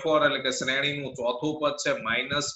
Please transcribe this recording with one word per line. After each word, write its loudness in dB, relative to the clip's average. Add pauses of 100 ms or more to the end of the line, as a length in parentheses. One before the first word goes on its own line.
ફોર 4
એટલે 2
કે 0
શ્રેણીનું -2
ચોથું -2
પદ 0
છે 2 (160)
માઇનસ 0